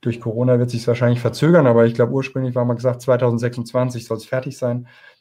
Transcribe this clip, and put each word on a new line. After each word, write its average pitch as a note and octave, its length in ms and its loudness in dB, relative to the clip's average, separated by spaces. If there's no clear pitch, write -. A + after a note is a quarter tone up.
Durch A#2 160 -4
Corona B2 400 0
wird B2 120 0
sich's A2+ 160 -6
wahrscheinlich A#2+ 340 2
verzögern, D3+ 460 4
aber A#2 180 6
ich A#2 80 2
glaub, A#2+ 180 0
ursprünglich C3+ 440 -4
war B2 100 0
mal B2 80 0
gesagt, B2 300 -2
zweitausendsechsundzwanzig A#2+ 1040 -2
soll's A2 180 -6
fertig C3 320 -6
sein. A#2+ 320 -4